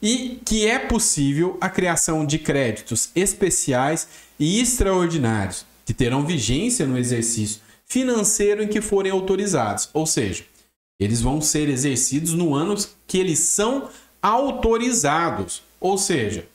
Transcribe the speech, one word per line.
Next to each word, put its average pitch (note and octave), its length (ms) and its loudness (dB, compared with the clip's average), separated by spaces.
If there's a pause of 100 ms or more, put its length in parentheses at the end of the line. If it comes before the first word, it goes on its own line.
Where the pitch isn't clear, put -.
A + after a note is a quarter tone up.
E B3 420 -2
que G#3+ 220 0
é A#3+ 140 2
possível D#3+ 840 0
a F#3 80 0
criação E3 560 0
de D3+ 140 0
créditos B2 760 -2
especiais D#3+ 920 0 (320)
e E3+ 200 2
extraordinários, E3 1080 0 (180)
que A2+ 80 -4
terão C3 320 2
vigência D#3 600 0
no B2+ 100 0
exercício A#2 640 -2 (240)
financeiro G#3+ 800 0
em G#3 40 -2
que G#3+ 140 0
forem G3 300 0
autorizados. F#3 800 0
Ou D#3 140 -2
seja, G#2+ 360 -2 (560)
eles A2 220 0
vão C3+ 200 0
ser D3+ 280 0
exercidos C#3+ 640 0
no E3 220 2
ano F3 180 0 (320)
que F#3 140 0
eles F3+ 180 0
são B3 500 0 (320)
autorizados. A3 1400 0 (180)
Ou F#3+ 160 2
seja, A#2 600 -2